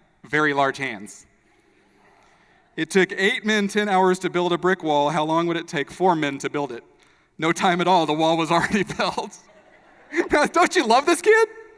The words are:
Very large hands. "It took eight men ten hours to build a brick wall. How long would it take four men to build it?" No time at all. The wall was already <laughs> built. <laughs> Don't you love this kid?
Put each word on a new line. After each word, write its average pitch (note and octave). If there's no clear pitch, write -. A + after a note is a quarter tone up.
Very D3+
large C3+
hands. A2
"It D#3+
took F#3
eight G3+
men G#3+
ten G#3
hours F#3
to F3
build F3
a E3+
brick F3+
wall. D3
How D#3
long E3
would E3+
it E3
take C#3+
four F3+
men C#3+
to C#3
build C#3+
it?" A#2
No D#3+
time F3+
at E3+
all. F3
The D3+
wall D#3+
was D#3+
already F3+
<laughs> -
built. G3+
<laughs> D#4+
Don't E4
you E4
love B3
this E4
kid? A4